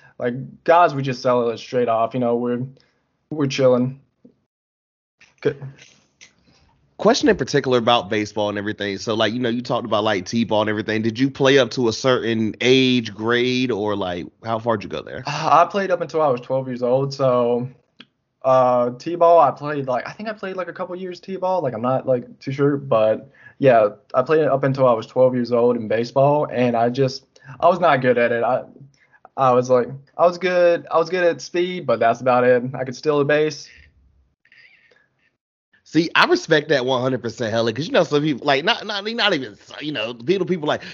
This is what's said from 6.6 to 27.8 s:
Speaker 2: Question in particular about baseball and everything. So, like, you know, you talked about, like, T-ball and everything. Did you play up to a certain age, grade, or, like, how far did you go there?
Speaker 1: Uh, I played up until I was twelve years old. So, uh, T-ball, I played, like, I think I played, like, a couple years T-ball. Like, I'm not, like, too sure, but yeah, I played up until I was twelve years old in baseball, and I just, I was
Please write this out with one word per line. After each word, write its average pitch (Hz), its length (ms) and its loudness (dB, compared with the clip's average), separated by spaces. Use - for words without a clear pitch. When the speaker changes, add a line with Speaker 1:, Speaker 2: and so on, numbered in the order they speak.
Speaker 2:
Question 226 320 2
in 196 80 4
particular 127 420 0
about 120 300 0
baseball 104 400 -2
and 104 100 -6
everything. 101 400 -6
So, 110 160 -4
like, 107 180 0
you 123 60 -6
know, 123 100 -2
you 120 140 -4
talked 120 220 -4
about, 107 180 -2
like, 104 240 -2
T-ball 110 360 -2
and 107 80 -2
everything. 107 320 -4
Did 113 180 -2
you 135 100 0
play 135 280 4
up 120 140 2
to 123 140 -2
a 110 60 0
certain 113 680 0
age, 127 540 2
grade, 120 560 -2
or, 101 240 -2
like, 90 320 -4
how 113 140 -4
far 113 180 -2
did 101 80 -6
you 67 60 -12
go 73 120 -8
there? 71 220 -12
Speaker 1:
Uh, 151 260 -4
I 175 60 -10
played 190 220 -4
up 170 80 -2
until 160 200 -6
I 151 80 2
was 120 120 -2
twelve 131 260 -4
years 123 160 -8
old. 135 300 0
So, 123 560 0
uh, 127 480 2
T-ball, 170 500 4
I 135 100 6
played, 143 380 -6
like, 123 180 -2
I - 60 -14
think 214 160 -12
I 214 60 -8
played, 190 200 -10
like, 180 140 -8
a 165 40 -12
couple 180 220 -10
years 180 240 -10
T-ball. 185 440 -4
Like, 123 120 -2
I'm 110 80 -6
not, 127 240 0
like, 123 320 -2
too 135 140 -8
sure, 143 240 2
but 113 520 0
yeah, 117 300 6
I 127 80 2
played 156 240 2
up 139 160 0
until 135 240 2
I 120 60 6
was 117 140 -2
twelve 127 280 2
years 120 160 -2
old 120 260 2
in 107 120 -8
baseball, 135 640 2
and 120 240 0
I 117 140 2
just, 131 360 -4
I 170 100 4
was 175 120 2